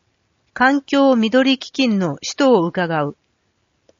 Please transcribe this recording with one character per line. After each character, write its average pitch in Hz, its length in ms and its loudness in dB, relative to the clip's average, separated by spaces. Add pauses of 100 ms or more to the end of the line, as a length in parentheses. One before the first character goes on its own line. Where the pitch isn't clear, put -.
(540)
環 269 280 0
境 277 340 2
緑 254 440 0
基 - 100 -18
金 233 300 -2
の 156 240 -4
使 - 120 -12
途 269 180 2
を 180 120 2
伺 165 380 -4
う。 143 120 -6 (840)